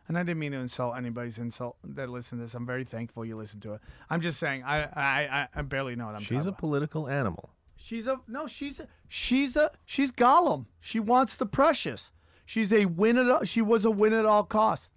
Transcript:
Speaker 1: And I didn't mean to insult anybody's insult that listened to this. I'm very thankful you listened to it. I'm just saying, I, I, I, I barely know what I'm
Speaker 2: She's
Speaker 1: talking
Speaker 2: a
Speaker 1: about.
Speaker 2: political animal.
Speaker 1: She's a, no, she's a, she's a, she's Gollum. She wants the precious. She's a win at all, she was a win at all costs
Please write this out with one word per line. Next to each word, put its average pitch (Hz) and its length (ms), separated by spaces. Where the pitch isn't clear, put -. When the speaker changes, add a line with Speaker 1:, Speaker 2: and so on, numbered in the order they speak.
Speaker 1:
And 165 100
I 180 40
didn't 170 160
mean 147 140
to 135 60
insult 123 380
anybody's 120 420
insult 120 460
that 135 240
listened 123 320
to 117 60
this. 113 80
I'm 120 120
very 127 180
thankful 117 400
you 113 120
listened 107 260
to 107 120
it. 104 60
I'm 165 100
just 165 200
saying, 135 240
I, 151 200
I, 139 380
I, 139 340
I 147 60
barely 135 320
know 117 120
what 107 80
I'm 104 80
Speaker 2:
She's 104 60
Speaker 1:
talking 156 80
Speaker 2:
a - 40
Speaker 1:
about. 190 80
Speaker 2:
political 151 500
animal. 127 420
Speaker 1:
She's 226 300
a, 262 220
no, 285 180
she's 277 340
a, 320 60
she's 262 480
a, 302 140
she's 269 280
Gollum. 254 540
She - 200
wants 240 360
the 247 100
precious. 262 640
She's 220 260
a 214 120
win 196 340
at 247 120
all, 262 140
she 226 180
was 214 220
a 220 60
win 214 220
at 220 140
all 208 180
costs 208 520